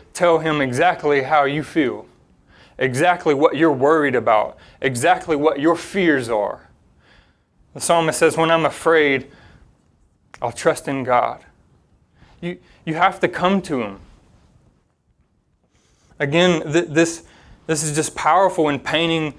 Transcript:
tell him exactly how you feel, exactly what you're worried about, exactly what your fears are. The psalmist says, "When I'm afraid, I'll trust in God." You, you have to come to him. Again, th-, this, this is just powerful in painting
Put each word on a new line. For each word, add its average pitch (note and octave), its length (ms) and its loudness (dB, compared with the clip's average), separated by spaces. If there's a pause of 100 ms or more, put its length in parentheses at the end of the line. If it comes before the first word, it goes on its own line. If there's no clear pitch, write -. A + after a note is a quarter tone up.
(120)
tell E3 280 2
him D#3 200 -2
exactly C#3+ 640 0
how D3 220 2
you D3 180 -2
feel, A#2 440 -2 (720)
exactly D3+ 540 0
what C#3+ 240 2
you're D#3+ 140 4
worried C#3 460 2
about, A2 420 0 (220)
exactly D3+ 560 0
what D3 240 0
your E3 160 2
fears D#3 520 -2
are. G#2+ 400 -4 (1040)
The C#3 60 -16
psalmist E3 380 0
says, D#3 180 2
"When D#3+ 140 2
I'm E3 140 2
afraid, D3 640 0 (1120)
I'll A#2+ 80 -6
trust - 380 -2
in C3+ 160 -4
God." A#2+ 400 0 (960)
You, F3 180 -10 (260)
you D#3+ 100 -6
have F#3 260 2
to E3+ 80 2
come F#3 340 0
to C3+ 200 -4
him. G2 180 -10 (2250)
Again, D#3+ 540 2
th-, E3+ 160 0
this, E3 340 0 (460)
this D#3 160 -2
is D3+ 100 -4
just D3 220 -4
powerful E3+ 520 2
in C#3 120 -4
painting D#3+ 580 -2